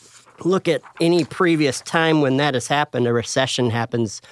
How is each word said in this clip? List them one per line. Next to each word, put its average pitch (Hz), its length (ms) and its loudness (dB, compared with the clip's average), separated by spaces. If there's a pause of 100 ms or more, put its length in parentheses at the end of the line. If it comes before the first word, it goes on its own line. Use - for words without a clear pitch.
(440)
look 180 240 0
at 147 120 0 (200)
any 170 240 2
previous 156 560 0
time 160 400 2
when 131 160 2
that 143 180 0
has 120 140 -4
happened, 143 400 -2
a 120 40 0
recession 123 580 -2
happens 117 600 -4